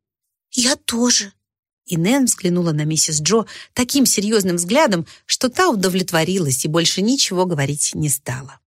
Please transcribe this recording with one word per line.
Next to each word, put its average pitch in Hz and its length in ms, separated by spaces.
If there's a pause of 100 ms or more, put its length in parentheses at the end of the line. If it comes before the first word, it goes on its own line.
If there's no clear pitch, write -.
(500)
«Я 254 260
тоже». 233 560 (540)
И 175 100
Нэн 240 280
взглянула 175 480
на 151 120
миссис 156 360
Джо 202 260 (260)
таким 247 340
серьёзным 196 500
взглядом, 185 500 (180)
что - 240
та 359 200
удовлетворилась 180 960
и 156 40
больше 170 320
ничего 202 460
говорить 143 480
не 151 140
стала. 131 600